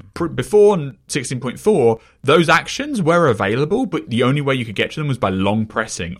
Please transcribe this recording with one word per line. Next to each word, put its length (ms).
Pr-, 140
before 640
sixteen 340
point 180
four, 400
those 240
actions 540
were 260
available, 600
but 220
the 140
only 160
way 160
you 80
could 120
get 160
to 100
them 80
was 80
by 140
long 340
pressing 540